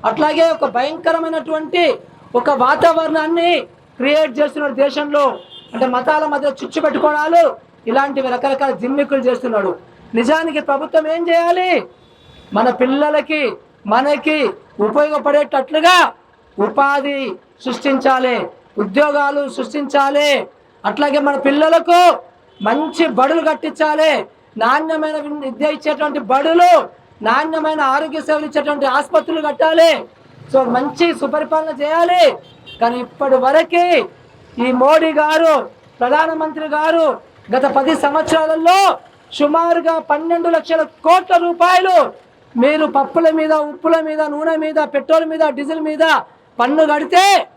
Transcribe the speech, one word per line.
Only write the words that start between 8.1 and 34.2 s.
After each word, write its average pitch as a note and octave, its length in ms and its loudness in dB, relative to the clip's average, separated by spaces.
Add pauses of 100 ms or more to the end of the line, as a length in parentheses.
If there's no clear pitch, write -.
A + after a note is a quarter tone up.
రకరకాల C4+ 360 -2
జిమ్మిక్కులు C4+ 580 -2
చేస్తున్నాడు. A3+ 420 -2 (440)
నిజానికి D4+ 460 0
ప్రభుత్వం D4 440 -2 (100)
ఏం E4+ 140 -4
చేయాలి? F4 420 0 (840)
మన A#3+ 140 2 (100)
పిల్లలకి, D4 600 0 (440)
మనకి C#4+ 520 0 (480)
ఉపయోగపడేటట్లుగా D4 1080 0 (680)
ఉపాధి C#4 540 -2 (460)
సృష్టించాలి, B3+ 720 0 (420)
ఉద్యోగాలు C#4+ 640 0 (140)
సృష్టించాలి. C#4+ 720 -2 (540)
అట్లాగే C#4+ 340 0 (100)
మన C#4+ 80 0 (100)
పిల్లలకు D#4+ 540 4 (680)
మంచి D4+ 380 0 (120)
బడులు D4 320 2
కట్టించాలి, D#4 600 0 (500)
నాణ్యమైన D#4 540 -2 (280)
విద్య C4+ 320 -4
ఇచ్చేటువంటి D4 440 -4 (120)
బడులు, E4 400 4 (560)
నాణ్యమైన D#4 520 -2 (140)
ఆరోగ్య D4+ 260 -4
సేవలు D4+ 280 -4
ఇచ్చేటువంటి D4 380 -2 (100)
ఆసుపత్రులు D#4 520 -2
కట్టాలి. D#4+ 420 4 (640)
So, C4 60 4 (180)
మంచి C#4+ 300 0 (140)
సుపరిపాలన D4+ 520 -2 (100)
చేయాలి. E4+ 420 2 (560)
కానీ A#3 160 0 (100)
ఇప్పటి C4 380 0
వరకే E4 420 2 (800)